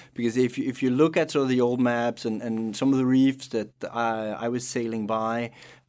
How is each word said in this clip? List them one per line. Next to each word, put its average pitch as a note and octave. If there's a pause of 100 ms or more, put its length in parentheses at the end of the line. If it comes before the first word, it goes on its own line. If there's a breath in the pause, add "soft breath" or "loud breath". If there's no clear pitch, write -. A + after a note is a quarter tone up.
(140 loud breath)
because A#2
if B2+
you, C3
if B2+
you C3
look D#3
at E3
sort C#3+
of C3
the B2+
old B2
maps A#2+
and, A2
and A2+
some C3+
of C3+
the B2+
reefs C3+
that G#2+ (220)
I, A2+
I G#2+
was B2
sailing A2+
by, A2+ (380 loud breath)